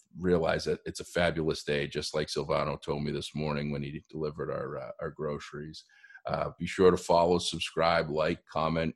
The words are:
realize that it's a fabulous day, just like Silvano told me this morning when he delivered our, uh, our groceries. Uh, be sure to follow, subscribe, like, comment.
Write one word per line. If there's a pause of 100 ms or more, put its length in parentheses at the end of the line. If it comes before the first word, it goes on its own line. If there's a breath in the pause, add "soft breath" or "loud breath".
(180)
realize
that
it's
a
fabulous
day,
just
like
Silvano
told
me
this
morning
when
he
delivered
our,
uh, (100)
our
groceries. (420 loud breath)
Uh,
be
sure
to
follow,
subscribe,
like, (100)
comment.